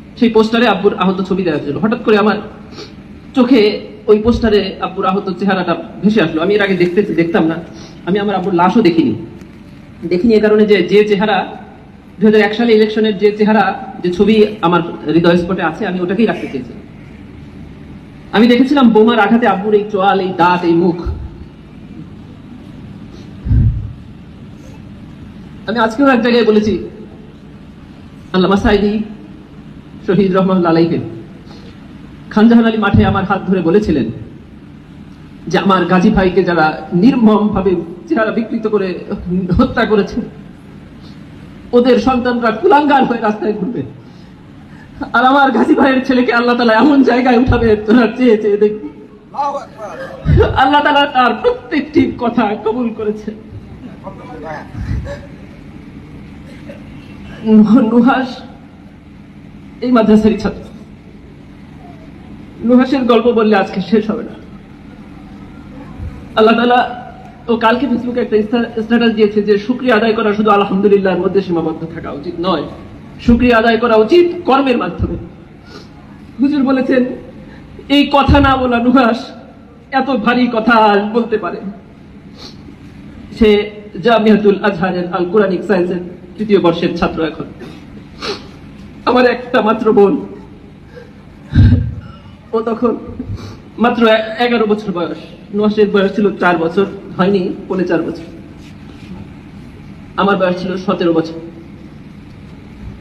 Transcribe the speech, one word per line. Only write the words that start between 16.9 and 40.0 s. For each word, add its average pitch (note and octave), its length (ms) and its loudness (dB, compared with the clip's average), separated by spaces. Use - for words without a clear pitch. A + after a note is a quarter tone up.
আমি A3 160 4
দেখেছিলাম B3+ 420 4
বোমার A3 300 4
আঘাতে A#3 280 2
আব্বুর G3+ 260 0
এই G3+ 180 2
চোয়াল, F#3+ 280 2
এই F3+ 180 -2
দাঁত, F3 280 2
এই E3+ 80 2
মুখ। E3+ 340 0
আমি A3 120 -4
আজকেও A#3 280 2
এক B3+ 140 4
জায়গায় A#3 240 2
বলেছি, G#3+ 440 2
আল্লামা F#3 240 2
সাইদি G#3 460 2
শহীদ F#3+ 280 2
রহমাতুল্লাহ F#3 360 2
আলাইহি E3 260 2
খানজাহান A#3 360 4
আলী A3 120 0
মাঠে G#3 280 4
আমার G3+ 200 0
হাত F#3+ 220 -2
ধরে F#3 140 0
বলেছিলেন E3 440 2
যে, E3+ 100 0
"আমার F#3 280 2
গাজী F#3 240 2
ভাইকে F#3 340 2
যারা D#3+ 380 0
নির্মমভাবে G3+ 800 2
চেহারা A3 240 0
বিকৃত A3+ 360 -4
করে F#3+ 320 -2
হত্যা A#3+ 280 0
করেছে, G3+ 360 0